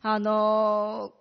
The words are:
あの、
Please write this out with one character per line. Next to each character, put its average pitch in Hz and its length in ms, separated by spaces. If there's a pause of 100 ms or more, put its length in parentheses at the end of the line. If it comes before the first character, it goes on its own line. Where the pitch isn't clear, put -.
あ 214 180
の、 214 1000